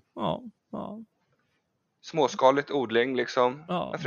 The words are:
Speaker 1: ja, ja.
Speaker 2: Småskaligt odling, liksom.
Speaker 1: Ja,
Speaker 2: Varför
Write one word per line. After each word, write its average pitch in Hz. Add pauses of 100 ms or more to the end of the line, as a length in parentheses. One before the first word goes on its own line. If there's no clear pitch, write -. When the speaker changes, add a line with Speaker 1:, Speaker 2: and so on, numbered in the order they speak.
(140)
Speaker 1:
ja, - (300)
ja. 208 (1040)
Speaker 2:
Småskaligt 135
odling, 123
liksom. 123
Speaker 1:
Ja, 180
Speaker 2:
Varför 160